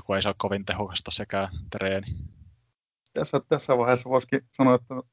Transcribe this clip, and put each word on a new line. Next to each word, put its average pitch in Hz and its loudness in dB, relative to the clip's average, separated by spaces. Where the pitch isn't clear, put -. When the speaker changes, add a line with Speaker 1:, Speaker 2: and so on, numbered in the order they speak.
Speaker 1:
kun 98 0
ei 98 2
se 101 -2
ole 98 0
kovin 98 -2
tehokasta 92 -4
sekään 98 -2
treeni. 95 -4
Speaker 2:
Tässä, 151 -2
tässä 139 2
vaiheessa 120 2
voisikin 131 0
sanoa, 127 6
että 123 -2